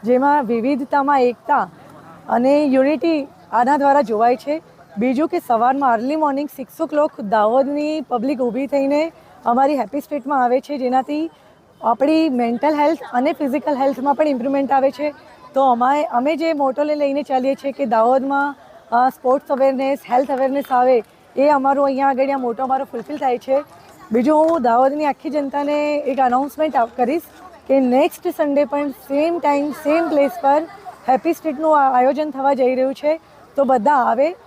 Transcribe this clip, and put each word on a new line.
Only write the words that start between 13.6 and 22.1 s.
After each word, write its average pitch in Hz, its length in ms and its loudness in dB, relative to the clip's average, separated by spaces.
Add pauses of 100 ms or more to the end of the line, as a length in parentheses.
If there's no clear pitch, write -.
હેલ્થમાં 269 380 0
પણ 311 120 0
ઇમ્પ્રુવમેન્ટ 269 440 -2
આવે 269 200 2
છે. 294 220 -6 (400)
તો 269 80 2
અમાય-, 262 420 2
અમે 285 320 -2
જે 330 180 -2
મોટોને 285 420 -2
લઈને 285 280 -2
ચાલીએ 262 320 -2
છીએ 277 160 -8
કે 277 140 -4
દાહોદમાં, 269 680 0 (360)
અ, 247 180 4
સ્પોર્ટ્સ 262 420 -2
અવેરનેસ, 269 480 0 (120)
હેલ્થ 254 200 0
અવેરનેસ 269 400 -2
આવે, 254 320 2 (340)
એ 277 100 4
અમારું 277 380 2
અહીંયા 277 240 0